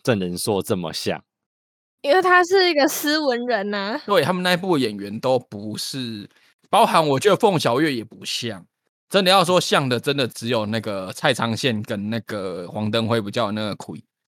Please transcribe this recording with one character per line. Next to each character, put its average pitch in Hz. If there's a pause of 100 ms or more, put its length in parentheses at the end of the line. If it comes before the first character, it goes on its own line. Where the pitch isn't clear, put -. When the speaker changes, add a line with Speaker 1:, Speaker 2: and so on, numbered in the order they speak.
Speaker 1:
郑 117
人 90
硕 98
这 104
么 85
像。 85 (800)
Speaker 2:
因 285
为 370
他 359
是 359
一 330
个 294
斯 302
文 247
人 208
啊。 208
Speaker 3:
对， 190
他 147
们 180
那 180
一 -
部 175
演 110
员 101
都 127
不 104
是， 113 (420)
包 214
含 175
我 135
觉 202
得 190
凤 196
小 131
岳 160
也 110
不 101
像。 104 (440)
真 196
的 180
要 190
说 180
像 156
的， 120
真 117
的 135
只 113
有 113
那 110
个 98
蔡 143
昌 117
宪 110
跟 104
那 113
个 92
黄 107
登 113
辉 117
比 101
较 113
有 101
那 107
个 98
魁。 - (280)